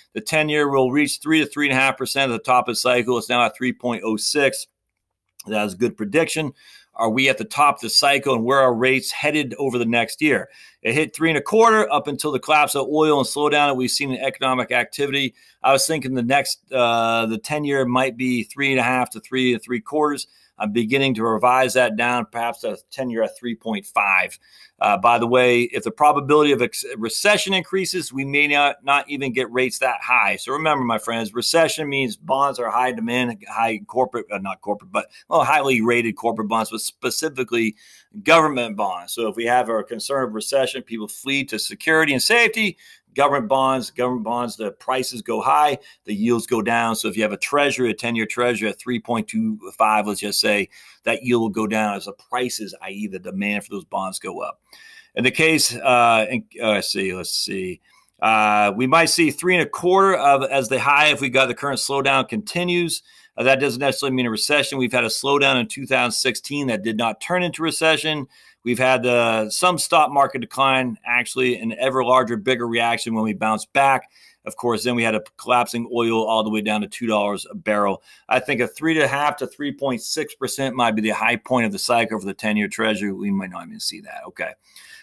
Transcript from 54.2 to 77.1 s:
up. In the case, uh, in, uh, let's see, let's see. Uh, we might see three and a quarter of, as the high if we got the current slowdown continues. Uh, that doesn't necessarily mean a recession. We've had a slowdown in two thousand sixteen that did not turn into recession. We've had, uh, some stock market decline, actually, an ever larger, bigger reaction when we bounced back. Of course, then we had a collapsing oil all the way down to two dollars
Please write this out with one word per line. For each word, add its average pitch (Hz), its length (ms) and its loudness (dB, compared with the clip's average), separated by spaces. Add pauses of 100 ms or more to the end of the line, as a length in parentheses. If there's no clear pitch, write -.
up. - 220 -10 (540)
In 120 100 -2
the 131 60 2
case, 160 440 2
uh, 120 560 4
in, 117 140 -4 (180)
uh, 110 60 2
let's 101 200 0
see, 95 240 -4
let's 90 200 -6
see. 92 480 -6 (400)
Uh, 104 560 4
we 127 100 0
might 160 220 4
see 165 200 2
three 180 280 0
and 156 100 0
a - 20 -16
quarter 190 460 2
of, 139 340 4
as 135 200 0
the 131 100 0
high 143 280 4
if 143 120 2
we 139 80 -4
got 131 200 2
the 120 60 -4
current 139 260 -4
slowdown 135 500 0
continues. 175 760 -2 (320)
Uh, 117 80 -4
that 131 160 4
doesn't 135 220 -2
necessarily 135 340 0
mean 127 100 2
a 117 60 -2
recession. 139 460 0
We've 123 160 0
had 123 100 2
a 113 40 0
slowdown 139 520 2
in 113 80 -2
two 139 180 -10
thousand 123 280 0
sixteen 139 540 -4
that 110 140 -2
did 113 140 -4
not 113 240 -2
turn 180 240 -2
into 165 180 -6
recession. 156 680 0 (360)
We've 120 140 0
had, 127 300 2
uh, 113 420 2
some 180 300 0
stock 151 320 2
market 139 300 2
decline, 131 640 0
actually, 123 540 0
an 113 220 -6
ever 131 240 0
larger, 120 340 4
bigger 120 300 -2
reaction 117 480 0
when 110 80 0
we 107 100 0
bounced 107 400 -2
back. 139 380 2 (340)
Of - 100 -10
course, 117 280 -2
then 123 100 0
we 120 80 0
had 113 140 0
a 107 80 -4 (140)
collapsing 120 540 0
oil 113 360 2
all 110 160 2
the 107 80 -2
way 107 100 0
down 107 200 -2
to 104 60 -6
two - 200 -8
dollars 104 420 0